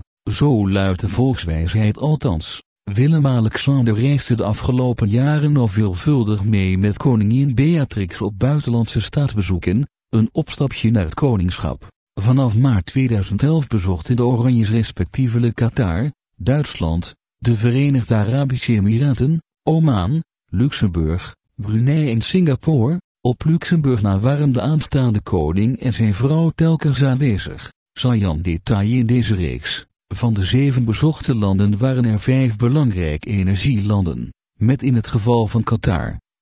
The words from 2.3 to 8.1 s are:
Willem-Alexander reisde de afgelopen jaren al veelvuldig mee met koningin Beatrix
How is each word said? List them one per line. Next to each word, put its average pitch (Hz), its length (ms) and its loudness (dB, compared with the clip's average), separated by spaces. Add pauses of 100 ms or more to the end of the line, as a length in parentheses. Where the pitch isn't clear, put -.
Willem-Alexander 127 1000 2
reisde 127 400 0
de 110 80 -2
afgelopen 117 640 -2
jaren 147 480 2
al 120 100 2
veelvuldig 104 760 0
mee 98 340 2
met 101 200 0
koningin 123 580 2
Beatrix 131 680 0